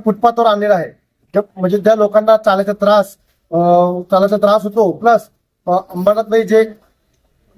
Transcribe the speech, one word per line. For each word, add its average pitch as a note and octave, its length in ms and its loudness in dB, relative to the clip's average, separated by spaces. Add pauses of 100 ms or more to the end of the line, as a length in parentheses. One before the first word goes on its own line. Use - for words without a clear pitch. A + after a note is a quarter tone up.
फुटपाथवर A#3 400 0
आणलेलं G#3 280 0
आहे, D#3+ 160 -2 (440)
त्या, G3+ 80 0 (160)
म्हणजे F#3 200 -2
त्या G#3 180 0
लोकांना G#3+ 420 2
चालायचा G3+ 360 -2
त्रास, G3+ 320 0 (460)
अ, E3 60 -4 (540)
चालायचा G3+ 260 0
त्रास G3+ 260 0
होतो. G#3 280 -2
प्लस, A3 300 0 (460)
अ, F3+ 40 -2
अंबरनाथमध्ये G#3 720 -2
जे, A3 160 0 (1000)